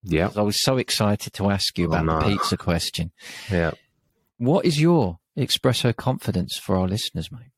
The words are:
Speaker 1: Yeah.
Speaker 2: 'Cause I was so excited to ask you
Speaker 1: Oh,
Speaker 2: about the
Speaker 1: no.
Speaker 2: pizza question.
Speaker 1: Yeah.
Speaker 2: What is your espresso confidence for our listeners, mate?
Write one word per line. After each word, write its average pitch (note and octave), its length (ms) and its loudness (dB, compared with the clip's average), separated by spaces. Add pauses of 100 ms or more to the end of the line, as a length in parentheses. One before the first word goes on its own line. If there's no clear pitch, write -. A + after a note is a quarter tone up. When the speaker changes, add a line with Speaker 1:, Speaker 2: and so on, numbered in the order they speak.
Speaker 1:
Yeah. F2 260 0
Speaker 2:
'Cause G#2 100 -4
I G#2 40 2
was G#2 200 0
so C3 160 2
excited - 560 0
to G2 160 2
ask - 280 -2
you E2+ 60 2
Speaker 1:
Oh, E2 40 0
Speaker 2:
about E2 180 0
the D#2+ 240 2
Speaker 1:
no. G2+ 60 0
Speaker 2:
pizza F2+ 200 -2
question. - 560 -2 (380)
Speaker 1:
Yeah. E2+ 220 0 (680)
Speaker 2:
What C3+ 260 2
is D3 160 2
your D3 380 4 (180)
espresso B2 580 0
confidence - 640 -2
for - 200 -2
our F#2 120 2
listeners, F#2 420 -4
mate? A#2+ 280 -18